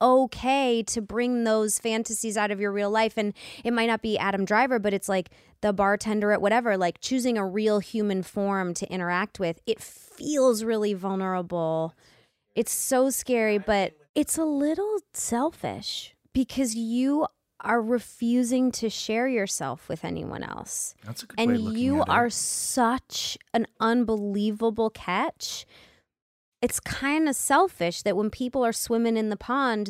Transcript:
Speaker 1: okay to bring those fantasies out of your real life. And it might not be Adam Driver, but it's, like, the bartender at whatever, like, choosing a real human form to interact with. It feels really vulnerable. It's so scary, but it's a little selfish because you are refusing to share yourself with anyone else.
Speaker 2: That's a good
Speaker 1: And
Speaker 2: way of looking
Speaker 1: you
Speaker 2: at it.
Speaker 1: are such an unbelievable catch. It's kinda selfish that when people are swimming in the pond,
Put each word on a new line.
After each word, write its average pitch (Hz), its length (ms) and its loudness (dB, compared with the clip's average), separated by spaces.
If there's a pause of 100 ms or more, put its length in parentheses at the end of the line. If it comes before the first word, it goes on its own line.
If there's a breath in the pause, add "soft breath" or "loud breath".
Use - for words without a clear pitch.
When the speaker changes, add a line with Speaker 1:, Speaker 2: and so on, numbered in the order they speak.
Speaker 1:
okay 254 800 4
to 220 180 -4
bring 233 440 -2
those 220 340 2
fantasies 220 580 -4
out 208 140 0
of 202 100 -4
your 202 100 -2
real 202 200 -2
life. 220 260 0
And 208 160 0 (320 loud breath)
it 233 80 0
might 226 140 2
not 226 160 0
be 214 160 0
Adam 196 260 0
Driver, 240 340 4
but 202 140 0
it's, 196 160 -2
like, 190 220 0 (320 soft breath)
the 208 100 2
bartender 208 600 2
at 196 100 2
whatever, 214 340 4
like, 175 240 0
choosing 247 380 0
a 196 80 0
real 208 320 2
human 202 440 -2
form 196 520 -2
to - 180 -6
interact 180 480 -4
with. 170 240 -2
It 220 160 -2
feels 254 840 0
really 214 280 0
vulnerable. 175 1040 -2 (600 soft breath)
It's 226 180 0
so 262 360 2
scary, 226 480 0
but 202 380 0 (200)
it's 294 220 0
a 320 80 0
little 311 540 0 (160)
selfish - 1000 -4 (200)
because 254 400 0
you 247 520 0 (340)
are 226 200 2
refusing 240 920 0
to 226 200 -4
share 226 360 -2
yourself 190 640 -4
with 160 160 -8
anyone 170 400 -6
else. - 500 -10 (100)
Speaker 2:
That's 107 180 -10
a 226 40 -16
good - 140 -8
Speaker 1:
And 233 120 2
Speaker 2:
way 240 40 2
of 233 60 0
looking 220 160 -2
Speaker 1:
you 269 240 2
Speaker 2:
at - 60 -2
it. - 20 2
Speaker 1:
are 233 200 4
such - 1080 -2 (160)
an 233 120 2 (140)
unbelievable 220 1120 0
catch. - 760 -4 (920 soft breath)
It's - 200 0
kinda 294 520 0
selfish 269 680 2
that 202 120 2
when 208 140 0
people 247 360 -2
are 226 100 2
swimming 226 420 0
in 220 140 0
the 202 80 -4
pond, 240 500 0